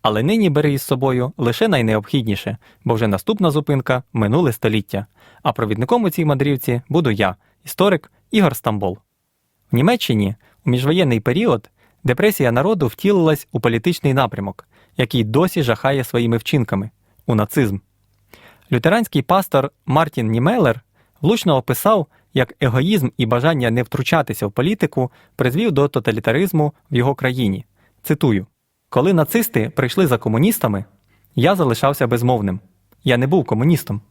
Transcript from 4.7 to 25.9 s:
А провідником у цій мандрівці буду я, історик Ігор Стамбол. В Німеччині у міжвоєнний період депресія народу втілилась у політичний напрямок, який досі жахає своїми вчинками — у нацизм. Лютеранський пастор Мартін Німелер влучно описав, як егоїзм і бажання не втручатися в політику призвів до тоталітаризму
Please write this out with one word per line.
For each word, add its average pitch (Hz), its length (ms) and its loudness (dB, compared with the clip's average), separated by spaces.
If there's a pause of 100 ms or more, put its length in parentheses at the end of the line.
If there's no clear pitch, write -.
А 143 100 0
провідником 120 500 -2
у 196 60 0
цій 160 160 -2
мандрівці 139 640 -2
буду 151 220 0
я, 98 240 0 (300)
історик - 460 0 (200)
Ігор 180 240 2
Стамбол. 101 420 -4 (760)
В - 40 0
Німеччині 117 600 0 (300)
у - 40 0
міжвоєнний 131 500 0
період 135 500 0 (340)
депресія 139 480 2
народу 151 360 0
втілилась 165 640 0
у - 80 -4
політичний 120 540 0
напрямок, 104 540 -4 (300)
який 123 260 0
досі 147 400 0
жахає 131 400 0
своїми 117 340 0
вчинками — 107 520 -2 (360)
у 120 100 0
нацизм. 104 420 0 (960)
Лютеранський 165 500 0
пастор - 500 0 (140)
Мартін 143 420 0
Німелер 127 540 2 (400)
влучно 175 360 2
описав, 160 500 0 (260)
як 127 260 0
егоїзм 135 580 0
і 127 80 0
бажання 123 460 0
не 120 120 0
втручатися 131 640 -2
в 101 40 -4
політику 147 600 -2 (240)
призвів 151 360 0
до 143 160 2
тоталітаризму 143 840 -2 (180)